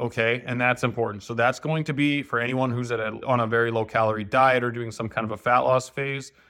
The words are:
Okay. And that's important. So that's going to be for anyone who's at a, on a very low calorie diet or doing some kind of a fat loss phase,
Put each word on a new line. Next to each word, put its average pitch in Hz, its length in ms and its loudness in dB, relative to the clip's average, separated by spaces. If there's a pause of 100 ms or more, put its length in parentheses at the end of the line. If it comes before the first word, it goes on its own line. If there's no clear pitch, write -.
Okay. 120 460 0
And 123 140 -4
that's 123 220 2
important. 110 400 -2
So - 100 -8
that's 117 280 2
going 156 240 -2
to 151 100 -4
be 143 280 0
for 120 180 -4
anyone 127 300 0
who's 120 200 -4
at 117 100 0
a, 110 240 -4
on 123 160 2
a 113 60 2
very 117 240 2
low 113 140 0
calorie 110 400 0
diet 127 400 4
or 120 60 -2
doing 117 200 -6
some 113 180 -6
kind 113 160 -4
of 110 60 -6
a 110 60 -6
fat 123 240 2
loss 127 280 2
phase, 139 440 -8 (180)